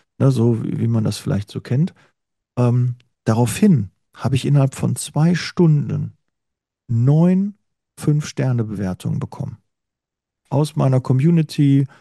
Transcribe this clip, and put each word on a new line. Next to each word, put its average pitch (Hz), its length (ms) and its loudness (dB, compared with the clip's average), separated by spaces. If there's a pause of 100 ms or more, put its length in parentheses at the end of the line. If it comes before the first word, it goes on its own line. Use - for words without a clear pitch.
(200)
ne, 135 120 4
so 117 320 2
wie, - 160 -4
wie 120 80 0
man 113 160 0
das 104 140 -2
vielleicht 101 340 -4
so - 100 -12
kennt. 147 320 -2 (640)
Ähm, 123 380 0 (300)
daraufhin 117 640 2 (260)
habe 120 200 -4
ich - 100 -2
innerhalb 139 300 2
von 120 200 -2
zwei 165 400 0
Stunden 120 760 0 (760)
neun 165 680 2 (440)
Fünf-Sterne-Bewertungen 110 1200 -4
bekommen. - 380 -10 (920)
Aus 147 260 -2
meiner 135 260 2
Community. 143 840 2 (140)